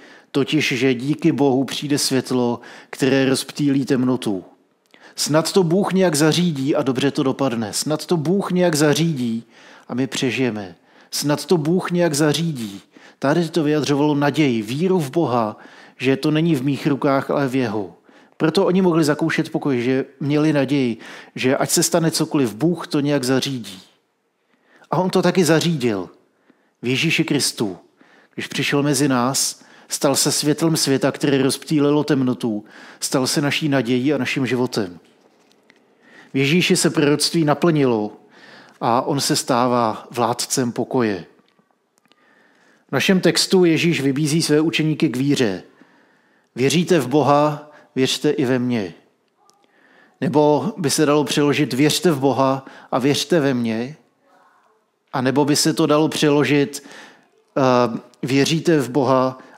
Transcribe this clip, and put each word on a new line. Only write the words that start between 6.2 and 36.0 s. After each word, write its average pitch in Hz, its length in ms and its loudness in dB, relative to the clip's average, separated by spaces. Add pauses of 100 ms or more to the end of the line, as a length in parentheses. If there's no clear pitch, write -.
a 147 60 2
dobře 131 280 0
to 147 120 -2
dopadne. 120 500 -2
Snad 151 340 -4
to 180 100 0
Bůh 170 340 -2
nějak 175 240 2
zařídí 139 680 0 (440)
a 117 60 -8
my 131 120 -2
přežijeme. 110 680 -4 (340)
Snad 143 340 -2
to 185 120 2
Bůh 165 340 0
nějak 175 240 0
zařídí. 143 640 -2 (380)
Tady 160 300 0
to 160 140 0
vyjadřovalo 147 520 2
naději, 143 480 2
víru 160 360 0
v 139 120 -4
Boha, 120 460 -2 (400)
že 131 200 0
to 151 140 -2
není 160 240 2
v 127 80 -2
mých 139 240 -2
rukách, 139 440 0
ale 143 180 0
v 120 60 -4
jeho. 107 400 -4 (420)
Proto 160 300 0
oni 185 160 2
mohli 165 220 2
zakoušet 156 460 0
pokoj, 139 320 -2
že 131 220 -2 (160)
měli 151 320 0
naději, 135 440 0 (380)
že 127 220 0
ať 143 140 -2
se 170 120 2
stane 165 280 0
cokoliv, 139 440 -2
Bůh 160 320 -2
to 151 140 -2
nějak 143 240 0
zařídí. 123 580 -4 (1080)
A 156 80 -2
on 185 120 0
to 185 120 2
taky 175 220 2
zařídil 139 640 0 (720)
v 117 60 -8
Ježíši 156 360 0
Kristu. 117 540 -2 (560)
Když 113 120 -10
přišel 143 360 -2
mezi 143 260 2
nás, 127 560 -2 (240)
stal 139 280 0
se 143 160 0
světlem 151 440 0
světa, 135 360 0
které 139 300 0
rozptýlilo 143 640 0
temnotu, 127 600 -2 (360)
stal 131 260 -2
se 160 140 -2
naší 147 280 -2
nadějí 127 460 0
a 135 40 0
naším 127 280 -2
životem. 117 520 -4 (1400)